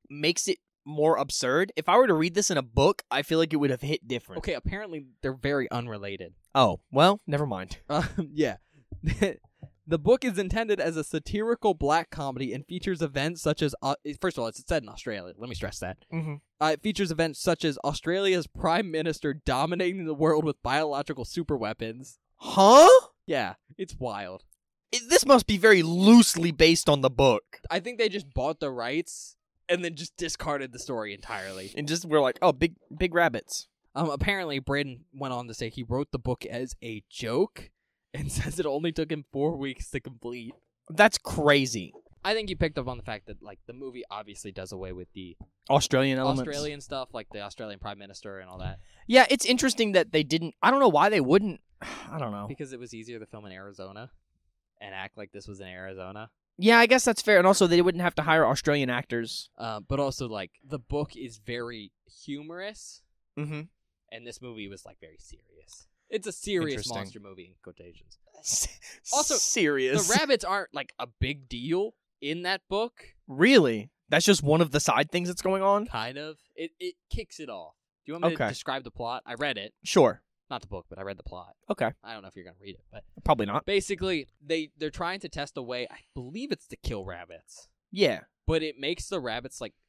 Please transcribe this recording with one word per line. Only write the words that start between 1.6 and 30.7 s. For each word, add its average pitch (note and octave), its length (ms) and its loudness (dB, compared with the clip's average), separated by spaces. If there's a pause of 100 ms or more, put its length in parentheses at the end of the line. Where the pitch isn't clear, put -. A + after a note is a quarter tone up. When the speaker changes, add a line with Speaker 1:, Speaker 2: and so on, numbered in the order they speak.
Speaker 1:
If D#3 140 -2
I G3 80 6
were B3+ 100 8
to G3 60 4
read E3 220 2
this G3 160 0
in D#3+ 60 0
a C3+ 40 2
book, B2+ 500 2
I C3+ 100 0
feel D#3+ 160 0
like E3 160 2
it D#3 40 0
would C#3+ 140 2
have B2+ 100 -6
hit C#3+ 260 -6
different. A#2 320 -8
Speaker 2:
Okay, E3+ 140 -6
apparently E3 540 -8 (140)
they're C3 120 -4
very C#3 380 -2
unrelated. G2+ 640 -8 (200)
Speaker 1:
Oh, A2+ 240 4 (120)
well, F#3 360 4
never D3 180 -2
mind. F#2+ 380 -8
Speaker 2:
<laughs> - 60 -16
Um, D#3 440 -2
yeah. C#3 240 -2 (460)
<laughs> F3 300 0 (540)
The D#3+ 100 0
book G#3 260 4
is G#3+ 140 -2
intended G#3 420 0
as D#3+ 180 -2
a D3+ 60 -2
satirical G#3 720 -2
black D#3 380 0
comedy C3 420 -6
and C#3+ 140 -10
features F3 340 -4
events D3 400 -4
such D3+ 220 0
as, C#3+ 180 0
uh, C#3 140 0 (260)
first F3+ 160 -2
of B2+ 60 -4
all, A2+ 40 -4
it's - 200 -12
set D#3 160 -2
in G#2+ 60 -18
Australia. F#2 460 -10
Let A#2 140 -14
me A#2 60 -10
stress - 240 -10
that. F#2 180 -10 (160)
Speaker 1:
Mm-hmm. D#3 220 -6 (260)
Speaker 2:
Uh, D#3 120 2
it D3+ 100 -6
features G3 260 -2
events D#3+ 320 -2
such E3+ 240 0
as C#3+ 140 0
Australia's F3+ 640 0
prime F3 460 -2
minister D#3 420 -2
dominating F3 720 -2
the D#3 80 -4
world D#3 320 2
with D3 160 -4
biological C#3 640 -2
superweapons. A#2 920 -6 (180)
Speaker 1:
Huh? A#3+ 520 10 (380)
Speaker 2:
Yeah, A2+ 300 -2 (240)
it's F#3+ 180 -10
wild. G2+ 460 -8 (480)
Speaker 1:
It, A#3 180 -6
this B3+ 160 6
must C4+ 220 6
be G#3 100 0
very G3 240 8
loosely F3 720 8
based E3 360 4
on C#3+ 140 4
the C3 80 4
book. B2 500 4 (120)
Speaker 2:
I F3 80 -2
think A3 180 -8
they A3 120 2
just F3 220 -8
bought C#3 280 -4
the D3 100 -4
rights B2+ 680 -6 (300)
and F3+ 160 0
then E3+ 120 -6
just D#3 220 -16
discarded D3 540 -6